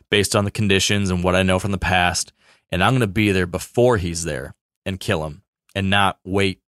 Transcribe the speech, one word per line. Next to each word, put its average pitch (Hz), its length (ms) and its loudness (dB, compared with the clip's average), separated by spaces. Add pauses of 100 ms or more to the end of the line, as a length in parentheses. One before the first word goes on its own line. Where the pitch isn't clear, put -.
based 101 260 2
on 104 80 2
the 101 80 -4
conditions 101 580 0
and 90 140 -2
what 90 120 2
I 92 80 4
know 92 160 2
from 101 120 -4
the 95 60 -2
past, 90 560 0 (360)
and 90 140 0
I'm 117 100 4
gonna 123 140 0
be 104 240 2
there 92 160 2
before 120 480 0
he's 85 300 -4
there 69 280 -8 (320)
and 95 140 -6
kill 82 260 -2
him 78 180 -12 (300)
and 98 160 -2
not 98 360 2
wait 95 440 -2